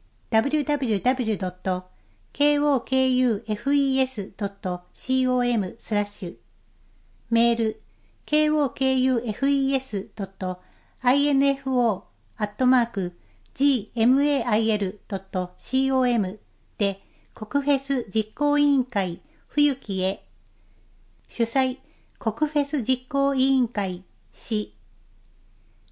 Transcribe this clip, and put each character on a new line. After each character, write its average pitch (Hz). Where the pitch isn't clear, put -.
ダ 220
ブ 294
リ 302
ュ 254
ダ 294
ブ 269
リ 214
ュ -
ダ 247
ブ 254
リ 214
ュ -
ド 190
ッ 180
ト 180
ケ 294
ー 294
オ 285
ー -
ケ 262
ー -
ユ 247
ー 214
エ 208
フ 277
イ 277
ー 262
エ 262
ス 208
ド 208
ッ 196
ト 180
シ 262
ー 254
オ 247
ー 247
エ 240
ム 202
ス -
ラ 208
ッ 202
シ -
ュ -
mail、 233
ケ 302
ー 311
オ 294
ー -
ケ 262
ー 262
ユ 254
ー 233
エ -
フ 277
イ 277
ー 277
エ 262
ス 214
ド 196
ッ -
ト 185
シ 254
ー 285
オ 254
ー 247
エ 233
ム 190
で、 196
国 -
フ 285
ェ 269
ス 269
実 220
行 294
委 294
員 277
会、 185
冬 294
木 190
へ。 190
主 -
催、 262
国 262
フ 294
ェ 285
ス 285
実 254
行 277
委 262
員 262
会、 185
市。 -